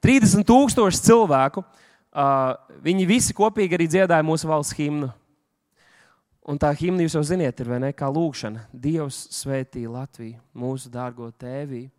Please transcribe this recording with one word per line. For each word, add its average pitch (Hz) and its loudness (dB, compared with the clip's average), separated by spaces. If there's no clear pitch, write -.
Trīsdesmit 214 6
tūkstoši 233 4
cilvēku, 185 4
ā, 139 0
viņi 180 0
visi 220 2
kopīgi 202 0
arī 170 0
dziedāja 170 2
mūsu 160 -2
valsts 151 -4
himnu. 147 -4
Un 147 -8
tā 151 2
himna, 180 -2
jūs 160 -2
jau 151 0
ziniet, 156 -4
ir, 120 -8
vai 123 -4
ne, 135 -4
kā 143 -6
lūkšana. 123 -6
Dievs 143 -6
svētī 131 -8
Latviju, 117 -14
mūsu 127 -8
dārgo 120 -10
tēvī. 131 -12